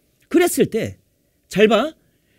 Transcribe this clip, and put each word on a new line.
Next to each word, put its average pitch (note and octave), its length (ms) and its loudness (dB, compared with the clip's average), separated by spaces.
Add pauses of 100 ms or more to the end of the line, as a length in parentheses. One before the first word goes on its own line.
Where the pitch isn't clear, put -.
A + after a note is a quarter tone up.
(280)
그랬을 E4+ 380 0
때 D3 320 -8 (500)
잘 G#3 180 2
봐. A3+ 280 0 (440)